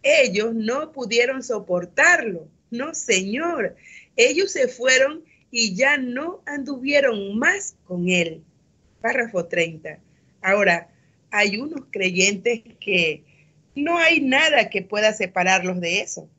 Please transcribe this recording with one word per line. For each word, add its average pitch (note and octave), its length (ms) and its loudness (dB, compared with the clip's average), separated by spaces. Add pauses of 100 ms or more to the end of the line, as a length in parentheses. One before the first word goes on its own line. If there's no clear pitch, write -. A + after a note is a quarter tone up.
Ellos A#3 540 2
no B3 380 -4
pudieron B3 500 0
soportarlo. G#3 1040 0 (240)
No, C4+ 220 -6
señor. B3 800 -2 (400)
Ellos D4+ 360 4
se C4 180 0
fueron C4 540 2 (280)
y A3+ 240 -2
ya C4+ 220 4
no C4 480 -6
anduvieron C4+ 920 -2
más F4+ 460 -2
con F3 240 -4
él. E3+ 340 0 (600)
Párrafo A3+ 440 -2
treinta. D#3+ 540 -6 (420)
Ahora, F#3+ 480 2 (420)
hay G#3 260 0
unos C#4+ 240 -8 (100)
creyentes F#3+ 680 0 (180)
que E3+ 440 -2 (520)
no D#4+ 220 -2
hay E4 240 4
nada C#4 480 2
que G3 120 -4
pueda G#3 320 0
separarlos F#3 680 0
de F3 200 -2
eso. - 380 -12